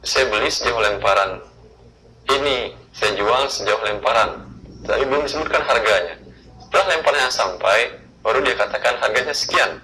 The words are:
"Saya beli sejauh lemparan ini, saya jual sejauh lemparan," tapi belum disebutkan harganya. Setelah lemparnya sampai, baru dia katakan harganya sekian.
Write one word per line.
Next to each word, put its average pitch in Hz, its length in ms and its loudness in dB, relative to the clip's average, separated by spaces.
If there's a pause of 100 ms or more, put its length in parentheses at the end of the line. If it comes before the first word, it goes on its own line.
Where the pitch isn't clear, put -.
"Saya 131 240 0
beli 113 240 0
sejauh 117 320 -2
lemparan 98 560 2 (960)
ini, 135 400 -2 (160)
saya 107 240 -2
jual 117 320 2
sejauh 107 400 -2
lemparan," 104 640 0 (320)
tapi 117 240 0
belum 143 160 0
disebutkan 151 400 -2
harganya. 107 560 0 (480)
Setelah 175 320 2
lemparnya 139 320 2
sampai, 98 480 2 (420)
baru 120 220 2
dia 120 160 0
katakan - 400 0
harganya 113 340 0
sekian. - 520 -2